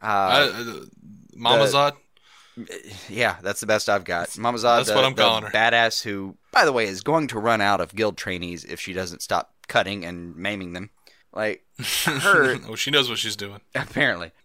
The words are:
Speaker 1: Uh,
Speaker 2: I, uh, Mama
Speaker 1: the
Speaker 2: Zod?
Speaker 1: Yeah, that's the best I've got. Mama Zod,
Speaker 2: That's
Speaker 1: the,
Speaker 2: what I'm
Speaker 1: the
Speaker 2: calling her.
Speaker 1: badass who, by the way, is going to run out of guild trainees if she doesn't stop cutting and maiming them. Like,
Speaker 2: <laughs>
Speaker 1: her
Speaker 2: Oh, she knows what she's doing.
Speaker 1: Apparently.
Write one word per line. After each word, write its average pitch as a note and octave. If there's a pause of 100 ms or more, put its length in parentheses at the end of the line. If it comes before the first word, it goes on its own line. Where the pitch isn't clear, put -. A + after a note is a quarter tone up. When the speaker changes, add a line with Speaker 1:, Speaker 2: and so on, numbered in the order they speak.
Speaker 1:
Uh, -
Speaker 2:
I, G#2
uh, A#2 (500)
Mama A#2
Speaker 1:
the G#2
Speaker 2:
Zod? C#3+ (1160)
Speaker 1:
Yeah, G#2
that's G2
the A#2
best G#2+
I've G2+
got. F2
Mama A#2+
Zod, A#2
Speaker 2:
That's A#2+
Speaker 1:
the, G#2
Speaker 2:
what C3
I'm C3+
Speaker 1:
the C3+
Speaker 2:
calling A2+
her. G#2+
Speaker 1:
badass A#2
who, G2 (160)
by A#3+
the D3
way, A2+
is F#2+
going D3+
to A2+
run A2
out G2+
of F2+
guild G#2
trainees F2
if -
she G2
doesn't F2+
stop - (140)
cutting G2+
and F2
maiming F#2
them. F#2 (420)
Like, G#2+ (220)
Speaker 2:
<laughs> -
Speaker 1:
her D3 (100)
Speaker 2:
Oh, A2
she C3+
knows C#3+
what G#2+
she's A2
doing. G2+ (140)
Speaker 1:
Apparently. A#2+ (140)